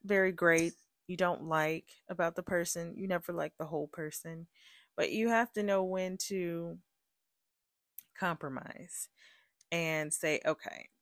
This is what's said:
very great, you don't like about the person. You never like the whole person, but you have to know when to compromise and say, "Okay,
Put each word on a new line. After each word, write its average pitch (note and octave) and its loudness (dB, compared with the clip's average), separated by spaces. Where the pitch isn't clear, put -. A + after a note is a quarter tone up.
very F#3+ 6
great, E3+ 6
you F3+ -6
don't F3 2
like D#3+ 0
about E3+ 0
the F3+ -6
person. E3+ -2
You F#3+ -6
never F3 -2
like D#3+ -4
the D#3+ -6
whole D3+ -4
person, E3 -10
but - 2
you A3 2
have A#3 2
to G#3 -2
know G3 2
when F#3 -2
to E3+ -4
compromise - -6
and D#3+ 0
say, D#3 2
"Okay, - -2